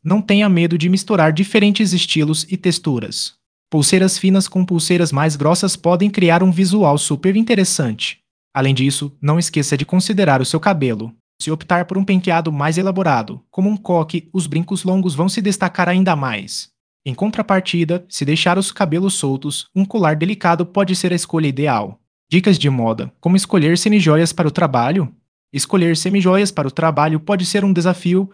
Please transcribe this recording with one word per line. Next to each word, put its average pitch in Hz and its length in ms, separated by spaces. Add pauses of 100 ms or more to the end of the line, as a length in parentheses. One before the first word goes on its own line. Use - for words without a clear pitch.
não 196 180
tenha 208 260
medo 170 300
de 165 100
misturar 185 440
diferentes 202 600
estilos 156 560
e 185 80
texturas. - 800 (340)
Pulseiras 185 480
finas 190 300
com 185 180
pulseiras 175 460
mais 147 240
grossas 165 400
podem 180 340
criar 180 360
um 185 80
visual 180 440
super 151 380
interessante. 190 840 (340)
Além 135 180
disso, 139 480
não 147 160
esqueça 151 400
de 139 80
considerar 185 560
o 127 60
seu 160 140
cabelo. 123 520 (300)
Se 156 80
optar 175 360
por 190 120
um 196 60
penteado 180 480
mais 151 260
elaborado, 175 720
como 190 180
um 208 80
coque, 170 560
os 180 140
brincos 170 380
longos 185 320
vão 170 120
se 214 140
destacar 185 460
ainda 185 260
mais. 113 560 (340)
Em 135 100
contrapartida, 185 920
se - 160
deixar 160 320
os 190 140
cabelos 185 440
soltos, 135 600
um 190 100
colar 185 300
delicado 170 500
pode 185 300
ser 180 180
a 175 40
escolha 160 320
ideal. 123 500 (320)
Dicas 185 260
de 143 140
moda. 120 500
Como 180 160
escolher 175 400
semijoias 170 560
para 170 140
o 147 60
trabalho? 143 600 (400)
Escolher 165 440
semijoias 190 560
para 139 160
o - 20
trabalho 156 480
pode 180 260
ser 196 200
um 196 80
desafio, 180 600